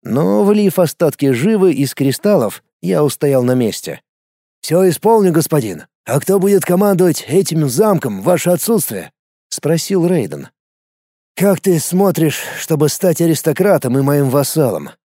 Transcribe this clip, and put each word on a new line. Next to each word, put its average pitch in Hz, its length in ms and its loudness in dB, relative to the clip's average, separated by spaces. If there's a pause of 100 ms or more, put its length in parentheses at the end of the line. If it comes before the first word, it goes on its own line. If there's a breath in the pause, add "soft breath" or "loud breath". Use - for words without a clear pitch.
Но, 208 400 0
влив 202 360 2
остатки 151 520 0
живы 185 420 2
из 131 200 -2
кристаллов, 139 680 -2 (180)
я 170 220 0
устоял 139 400 0
на 127 100 0
месте. 107 480 -4 (600)
"Всё 180 280 0
исполню, 202 420 2
господин. 135 520 -2 (220)
А 127 140 -2
кто 190 200 0
будет 190 260 2
командовать 180 600 2
этим 160 420 0
замком 139 500 0
в 95 40 -12
ваше 175 260 0
отсутствие?" — 170 600 -2 (380)
спросил 165 580 -2
Рейден. 101 420 -2 (840)
"Как 196 260 2
ты 175 180 2
смотришь, 170 640 0 (180)
чтобы 151 300 0
стать 175 320 -2
аристократом 160 760 0
и 139 40 2
моим 143 280 2
вассалом? 123 600 0 (160)